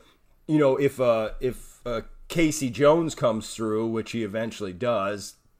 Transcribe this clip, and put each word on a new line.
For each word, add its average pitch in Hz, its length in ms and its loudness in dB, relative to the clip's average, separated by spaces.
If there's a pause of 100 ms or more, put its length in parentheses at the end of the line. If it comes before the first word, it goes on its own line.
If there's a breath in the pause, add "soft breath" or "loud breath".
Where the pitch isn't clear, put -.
(460 soft breath)
you 151 120 2
know, 135 180 6
if, 135 240 0
uh, 113 300 2 (100)
if, - 460 -6
uh, 113 160 -4 (260)
Casey 151 420 0
Jones 143 440 4
comes 110 400 -2
through, 110 340 -2
which 110 240 -4
he 117 120 -4
eventually 104 480 -6
does, 101 640 -4 (240)